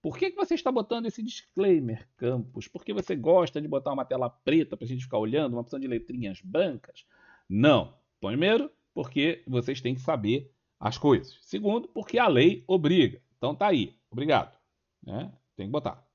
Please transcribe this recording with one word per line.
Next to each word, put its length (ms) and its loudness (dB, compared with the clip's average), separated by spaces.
Por 160 -6
que 140 -2
que 40 -12
você 180 0
está 180 -2
botando 340 -2
esse 160 -6
disclaimer, 920 0
Campos? 500 -4
Por 180 -16
que 80 -6
você 220 -4
gosta 460 2
de 80 -8
botar 240 -4
uma 120 -4
tela 240 -2
preta 480 0
pra 120 -12
gente 160 -6
ficar 140 -4
olhando, 340 0
uma 80 -4
opção 180 -10
de 80 -8
letrinhas 540 -8
brancas? 680 -4
Não. 460 4
Primeiro, 480 0
porque 540 -2
vocês 340 -2
têm 140 -2
que 60 -8
saber 520 -2
as 180 -4
coisas. 440 2
Segundo, 440 -4
porque 320 -4
a 80 4
lei 400 6
obriga. 560 2
Então 180 -4
tá 140 0
aí. 260 0
Obrigado. 480 -2
Né? 260 -10
Tem 120 -10
que 60 -6
botar. 320 -6